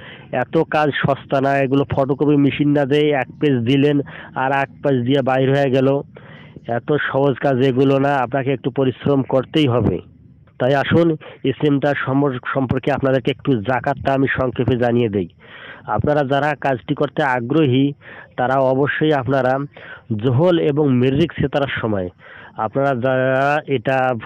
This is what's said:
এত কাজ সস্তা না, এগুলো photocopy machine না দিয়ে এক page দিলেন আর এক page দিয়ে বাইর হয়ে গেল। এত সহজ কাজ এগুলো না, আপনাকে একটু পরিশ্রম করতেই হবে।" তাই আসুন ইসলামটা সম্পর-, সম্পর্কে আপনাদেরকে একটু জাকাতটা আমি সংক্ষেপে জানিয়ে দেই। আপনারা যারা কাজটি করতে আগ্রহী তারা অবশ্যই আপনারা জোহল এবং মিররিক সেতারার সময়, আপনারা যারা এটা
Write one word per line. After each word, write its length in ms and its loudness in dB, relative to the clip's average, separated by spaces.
এত 260 -2
কাজ 360 0
সস্তা 480 -2
না, 160 2
এগুলো 340 0
photocopy 440 0
machine 340 2
না 160 2
দিয়ে 260 2
এক 160 0
page 200 2
দিলেন 420 2
আর 160 -2
এক 180 -2
page 360 -2
দিয়ে 160 2
বাইর 340 2
হয়ে 160 2
গেল। 300 2
এত 260 -2
সহজ 240 2
কাজ 260 0
এগুলো 380 2
না, 160 2
আপনাকে 380 -2
একটু 180 -6
পরিশ্রম 520 0
করতেই 440 0
হবে।" 320 0
তাই 160 2
আসুন 420 2
ইসলামটা 500 0
সম্পর-, 480 -2
সম্পর্কে 380 -2
আপনাদেরকে 400 0
একটু 300 -2
জাকাতটা 520 -2
আমি 140 2
সংক্ষেপে 500 -2
জানিয়ে 320 2
দেই। 180 -2
আপনারা 380 0
যারা 320 0
কাজটি 400 -2
করতে 280 -2
আগ্রহী 720 2
তারা 160 0
অবশ্যই 600 2
আপনারা 460 0
জোহল 440 2
এবং 340 2
মিররিক 400 2
সেতারার 480 -2
সময়, 280 -2
আপনারা 380 -2
যারা 720 0
এটা 480 0